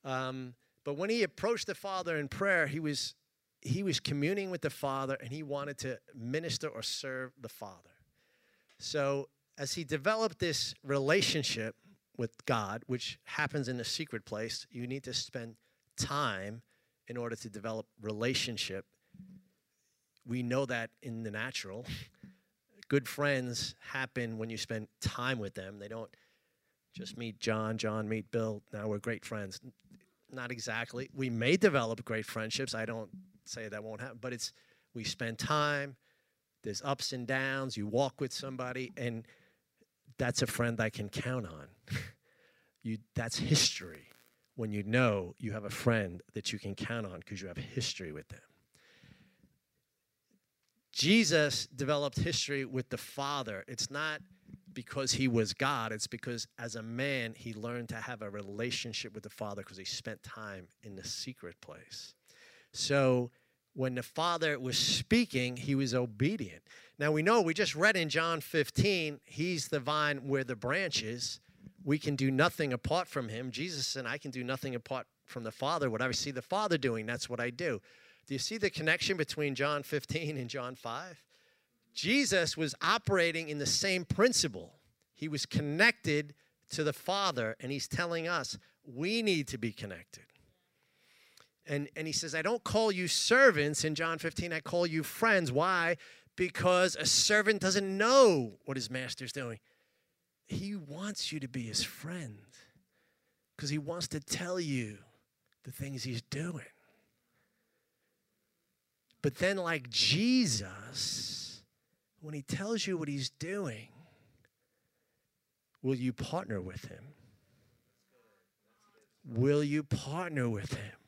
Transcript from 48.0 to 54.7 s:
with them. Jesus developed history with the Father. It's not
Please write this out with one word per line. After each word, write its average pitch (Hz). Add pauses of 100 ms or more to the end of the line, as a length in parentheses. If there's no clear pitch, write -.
with 76
them. - (2500)
Jesus 156
developed 143
history 139
with 131
the 120
Father. 135
It's -
not 151 (500)